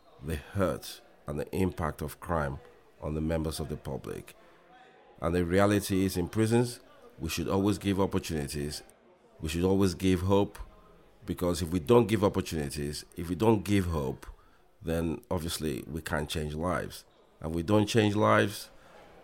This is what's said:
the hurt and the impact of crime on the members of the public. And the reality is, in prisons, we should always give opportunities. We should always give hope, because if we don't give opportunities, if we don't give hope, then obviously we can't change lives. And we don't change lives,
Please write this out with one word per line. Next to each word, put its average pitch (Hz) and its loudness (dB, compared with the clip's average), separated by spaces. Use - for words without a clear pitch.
the 80 -4
hurt - -4
and 73 -4
the - -6
impact 87 0
of 73 -8
crime 71 -2
on 76 -4
the 78 -2
members 78 -2
of 71 -6
the 73 -6
public. 53 -10
And 82 0
the 90 4
reality 98 2
is, 95 -2
in 87 0
prisons, 117 2
we 76 -4
should 82 -4
always 98 2
give 98 0
opportunities. 76 -2
We 78 -4
should 85 0
always 95 4
give 92 2
hope, 98 2
because 87 -2
if 87 -2
we 87 0
don't 117 6
give 101 2
opportunities, 73 -2
if 85 -6
we 90 -2
don't 107 4
give 98 2
hope, 69 -4
then 82 -2
obviously 78 -4
we 80 -6
can't 76 -4
change 76 -4
lives. 78 -4
And 80 -4
we 85 0
don't 104 4
change 104 4
lives, 107 2